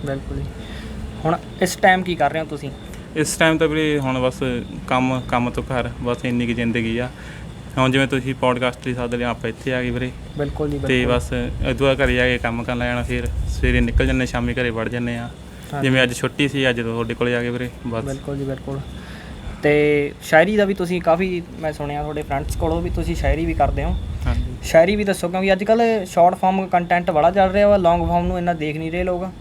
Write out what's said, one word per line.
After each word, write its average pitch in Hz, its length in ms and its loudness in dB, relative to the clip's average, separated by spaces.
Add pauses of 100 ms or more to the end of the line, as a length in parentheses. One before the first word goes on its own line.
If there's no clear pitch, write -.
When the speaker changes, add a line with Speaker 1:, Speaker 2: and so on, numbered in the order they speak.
Speaker 1:
ਬਿਲਕੁਲ 139 320 -6
ਜੀ। 139 60 -4 (800)
ਹੁਣ 165 120 2 (240)
ਇਸ 180 140 0
ਟਾਈਮ 185 280 4
ਕੀ 175 120 -2
ਕਰ 143 160 2
ਰਹੇ 160 100 -2
ਹੋ 156 40 -4
ਤੁਸੀਂ? 143 240 -8 (460)
Speaker 2:
ਇਸ 156 220 0
ਟਾਈਮ 160 200 6
ਤਾਂ 160 100 4
ਵੀਰੇ 151 320 0
ਹੁਣ 131 200 0
ਬਸ 127 160 0 (520)
ਕੰਮ, 127 400 2
ਕੰਮ 120 220 0
ਤੋਂ 120 140 -4
ਘਰ, 120 260 -2 (120)
ਬਸ 123 240 -2
ਇੰਨੀ 120 220 0
ਕੁ 117 60 0
ਜ਼ਿੰਦਗੀ 113 440 0
ਆ। 123 120 -4 (680)
ਹੁਣ 131 140 4
ਜਿਵੇਂ 135 160 4
ਤੁਸੀਂ 131 280 -2
ਪੌਡਕਾਸਟ 123 520 0
ਲਈ 123 60 -2
ਸੱਦ 120 220 -4
ਲਿਆ, 120 140 -2
ਆਪਾਂ 117 200 -4
ਇੱਥੇ 127 240 -4
ਆ 127 80 0
ਗਏ 123 80 -2
ਵੀਰੇ। 123 220 -4 (260)
Speaker 1:
ਬਿਲਕੁਲ 147 320 -4
ਜੀ, 143 100 -4
Speaker 2:
ਤੇ 139 80 -4
Speaker 1:
ਬਿਲਕੁਲ। 123 280 2
Speaker 2:
ਬਸ 120 180 -2
ਇਹ 123 420 -2
ਤੋਂ 135 120 2
ਬਾਅਦ 135 180 4
ਘਰੇ 123 100 4
ਜਾ 123 80 4
ਕੇ 123 140 2
ਕੰਮ 117 260 -2
ਕਰ 123 120 -4
ਲੈਣਾ, 123 280 -2
ਫਿਰ 123 240 -2 (200)
ਸਵੇਰੇ 123 340 2
ਨਿਕਲ 120 240 4
ਜਾਂਦੇ, 131 200 2
ਸ਼ਾਮੀ 120 280 -2
ਘਰੇ 123 160 0
ਵੜ 113 200 -2
ਜਾਂਦੇ 120 280 -4
ਆ। 120 120 -8 (440)
Speaker 1:
ਹਾਂਜੀ। 139 140 0
Speaker 2:
ਜਿਵੇਂ 131 160 6
ਅੱਜ 123 100 0
ਛੁੱਟੀ 139 340 0
ਸੀ, 135 220 2
ਅੱਜ 120 120 0
ਤੁਹਾਡੇ 117 320 -2
ਕੋਲੇ 123 220 0
ਆ 120 60 0
ਗਏ 120 80 -2
ਵੀਰੇ, 120 200 -4 (180)
ਬਸ। 117 160 -4
Speaker 1:
ਬਿਲਕੁਲ 139 340 -6
ਜੀ, 139 60 -6
ਬਿਲਕੁਲ। 135 360 -6 (840)
ਤੇ 147 500 4 (100)
ਸ਼ਾਇਰੀ 180 340 6
ਦਾ 202 80 4
ਵੀ 196 80 0
ਤੁਸੀਂ 180 280 -2
ਕਾਫੀ, 175 400 2 (180)
ਮੈਂ 156 140 -4
ਸੁਣਿਆ 147 280 -6
ਤੁਹਾਡੇ 151 200 -6
ਫਰੈਂਡਸ 147 340 -4
ਕੋਲੋਂ 165 260 0
ਵੀ 175 80 -4
ਤੁਸੀਂ 165 260 -2
ਸ਼ਾਇਰੀ 151 300 0
ਵੀ 165 80 -2
ਕਰਦੇ 139 300 2
ਹੋ। 180 120 0 (680)
ਸ਼ਾਇਰੀ 175 320 6
ਵੀ 208 80 0
ਦੱਸੋ, 185 260 0
ਕਿਉਂਕਿ 190 240 2
ਅੱਜ 190 100 0
ਕੱਲ੍ਹ 220 420 2
ਸ਼ਾਰਟ 180 300 4
ਫਾਰਮ 190 320 0
ਕੰਟੈਂਟ 175 440 2
ਬੜਾ 160 200 6
ਚੱਲ 190 200 4
ਰਿਹਾ 202 160 4
ਵਾ, 202 100 6
ਲੌਂਗ 170 300 4
ਫਾਰਮ 175 180 2
ਨੂੰ 180 120 0
ਇੰਨਾ 175 160 0
ਦੇਖ 151 240 -2
ਨਹੀਂ 160 140 -4
ਰਹੇ 180 120 -2
ਲੋਕ। 185 260 -2 (120)